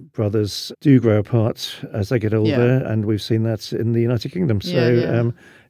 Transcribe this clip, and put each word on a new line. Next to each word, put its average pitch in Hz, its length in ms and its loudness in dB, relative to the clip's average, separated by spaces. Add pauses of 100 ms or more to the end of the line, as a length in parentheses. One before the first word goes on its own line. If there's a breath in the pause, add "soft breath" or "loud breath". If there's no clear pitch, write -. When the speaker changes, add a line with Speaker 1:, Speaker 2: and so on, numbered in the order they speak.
(140)
Speaker 1:
brothers 104 680 -2
do 135 220 6
grow 107 180 4
apart 110 560 -2 (160)
as 104 180 -4
they 123 100 0
get 104 120 -2
Speaker 2:
Yeah. 110 60 0
Speaker 1:
older, 123 480 2
and 110 200 -2
we've 107 160 -2
seen 113 220 -2
that 113 300 -4
in 113 180 -2
the 117 100 2
United 120 300 -2
Kingdom. 131 300 -2
So, - 100 -8
Speaker 2:
Yeah, 120 200 2
yeah. 120 280 2
Speaker 1:
um, 117 140 -2 (360 loud breath)